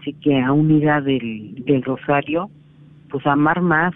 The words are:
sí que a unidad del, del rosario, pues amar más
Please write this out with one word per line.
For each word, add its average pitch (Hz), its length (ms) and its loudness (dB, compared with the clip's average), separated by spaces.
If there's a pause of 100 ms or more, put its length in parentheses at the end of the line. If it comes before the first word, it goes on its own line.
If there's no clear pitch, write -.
sí 143 100 -8
que 143 260 0
a 131 120 0
unidad 151 500 2
del, 117 640 -6
del 135 160 2
rosario, 147 680 -2 (600)
pues 135 160 -8
amar 151 340 2
más 170 360 0